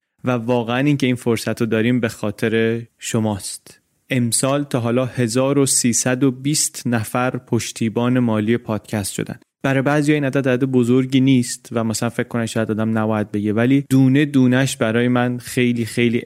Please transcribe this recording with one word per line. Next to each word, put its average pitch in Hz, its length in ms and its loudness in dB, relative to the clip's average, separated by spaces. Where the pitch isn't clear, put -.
و 123 60 -2
واقعاً 120 480 -2
این 143 180 2
که 135 100 0
این 127 100 2
فرصت 113 440 -2
رو 120 60 0
داریم 113 340 2
به 113 80 0
خاطر 113 720 -2
شماست. - 800 -6
امسال 131 520 0
تا 139 160 -2
حالا 120 260 0
هزار 127 520 0
و 139 80 4
سیصد 127 580 0
و 135 60 4
بیست 135 560 -4
نفر 123 440 -2
پشتیبان 120 880 -2
مالی 113 380 0
پادکست 107 560 -6
شدن. - 260 -8
برای 135 200 0
بعضی 147 300 2
این 147 120 0
عدد 135 240 0
عدد 127 160 2
بزرگی 131 560 2
نیست 131 520 2
و 117 120 -2
مثلاً 113 240 -2
فکر 117 200 -4
کنن 117 180 -4
شاید 110 240 -2
آدم 110 280 -2
نباید 107 340 -2
بگه، 104 200 -2
ولی 127 380 2
دونه 135 340 4
دونش 131 520 2
برای 117 320 0
من 123 300 0
خیلی 120 460 -2
خیلی 117 420 0